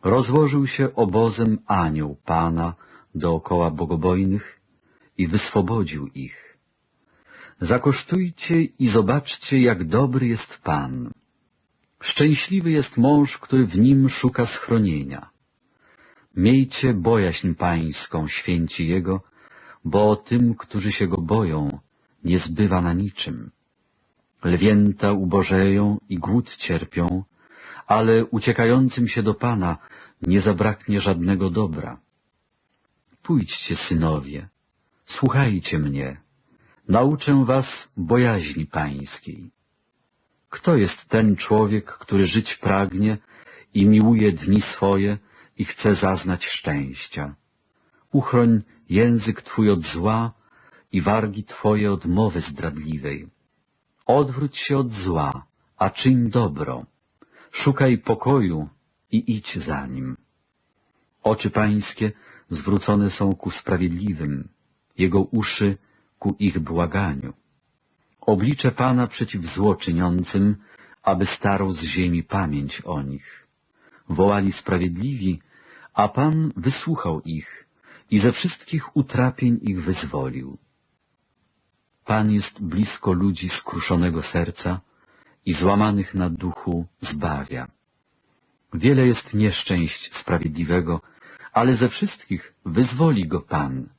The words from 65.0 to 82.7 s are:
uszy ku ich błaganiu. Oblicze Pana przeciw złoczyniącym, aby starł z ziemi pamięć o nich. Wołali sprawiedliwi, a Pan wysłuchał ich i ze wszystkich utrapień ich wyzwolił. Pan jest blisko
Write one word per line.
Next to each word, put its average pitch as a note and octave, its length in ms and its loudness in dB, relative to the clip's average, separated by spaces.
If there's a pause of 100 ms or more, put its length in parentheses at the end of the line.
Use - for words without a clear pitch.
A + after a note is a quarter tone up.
uszy G2+ 580 -2 (400)
ku G2 200 -4
ich F#2+ 200 0
błaganiu. D#2+ 720 -4 (880)
Oblicze A#2+ 500 0
Pana B2 360 0
przeciw G#2+ 380 -6 (100)
złoczyniącym, F2+ 1000 0 (460)
aby F#2+ 240 2
starł G2 460 -2
z D#2+ 120 -6
ziemi E2+ 380 -2
pamięć D2 640 -4
o D2+ 180 -6
nich. - 440 -14 (640)
Wołali G2 440 2
sprawiedliwi, F#2 880 -4 (540)
a G#2 140 2
Pan D#3 480 0
wysłuchał F#2+ 640 -4
ich - 460 -12 (440)
i G#2+ 80 4
ze A2 140 4
wszystkich - 640 -6
utrapień B2+ 680 0
ich F#2+ 220 -4
wyzwolił. C2+ 720 -6 (1500)
Pan G#2+ 260 2
jest G#2 340 -2
blisko F#2+ 480 -2